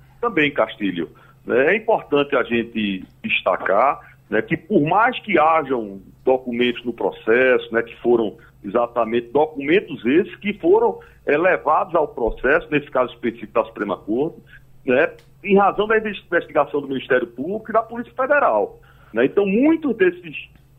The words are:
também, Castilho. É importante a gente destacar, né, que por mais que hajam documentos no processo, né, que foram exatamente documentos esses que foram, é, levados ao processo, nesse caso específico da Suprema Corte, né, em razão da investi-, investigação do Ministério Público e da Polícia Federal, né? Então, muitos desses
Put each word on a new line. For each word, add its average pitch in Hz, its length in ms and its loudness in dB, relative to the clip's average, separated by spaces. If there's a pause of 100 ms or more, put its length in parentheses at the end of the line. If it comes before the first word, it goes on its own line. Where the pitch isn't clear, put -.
(200)
também, 160 340 0
Castilho. 92 560 -4 (380)
É 131 280 2
importante 151 600 0
a 120 80 2
gente 110 640 -4 (180)
destacar, 110 920 0 (120)
né, 104 120 0
que 160 160 -4
por 190 240 0
mais 202 380 2
que 175 200 0
hajam 131 600 0 (240)
documentos 123 580 0
no 123 80 -4
processo, 117 800 2
né, 117 80 2
que - 200 -14
foram 117 340 2 (260)
exatamente 117 640 -2
documentos 147 800 -2
esses 151 320 0
que 202 180 -6
foram, 208 440 2 (260)
é, 143 120 2
levados 170 580 0
ao 151 140 0
processo, 127 600 -2
nesse 147 180 -2
caso 127 260 -2
específico - 400 -6
da 113 100 2
Suprema 101 320 -6
Corte, 131 420 -4 (480)
né, 151 280 0 (300)
em 196 120 2
razão 196 320 2
da 220 100 2
investi-, 214 280 -6
investigação 151 560 0
do 135 80 -10
Ministério 127 380 0
Público 190 420 -8
e 214 40 -2
da 220 80 2
Polícia 240 320 -12
Federal, 254 640 0 (340)
né? 113 120 2
Então, 202 200 0
muitos 277 500 2
desses 175 540 -2 (300)